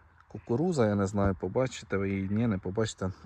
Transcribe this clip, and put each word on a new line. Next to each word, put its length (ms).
кукуруза, 600
я 80
не 120
знаю, 280
побачите 600
ви 120
її, 200
ні, 180
не 100
побачите, 540